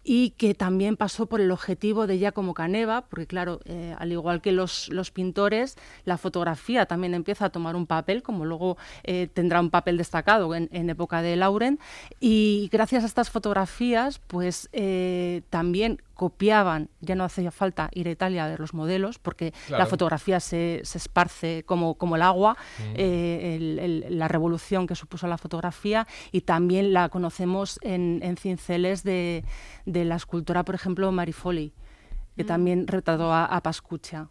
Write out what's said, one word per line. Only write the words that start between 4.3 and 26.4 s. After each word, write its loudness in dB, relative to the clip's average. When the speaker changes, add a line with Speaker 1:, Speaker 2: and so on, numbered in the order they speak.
Speaker 1:
que 2
los, 0
los -4
pintores, 0
la 0
fotografía 0
también -2
empieza -2
a 2
tomar -4
un 0
papel, 0
como -4
luego, -2
eh, 0
tendrá 4
un 4
papel 4
destacado 2
en, -4
en -2
época -2
de 0
Laurent, 2
y 4
gracias 2
a 0
estas 0
fotografías, 0
pues, -4
eh, -2
también 0
copiaban, 2
ya -2
no 0
hacía -2
falta -2
ir -4
a -2
Italia -2
a -2
ver -6
los -8
modelos, -2
porque -6
la -2
Speaker 2:
Claro. 4
Speaker 1:
fotografía 0
se, -2
se -10
esparce 0
como, 0
como 0
el 4
agua, 6
Speaker 2:
Mm. -6
Speaker 1:
eh, 0
el, -2
el, -2
la 0
revolución 0
que -4
supuso -10
la -2
fotografía, -2
y 2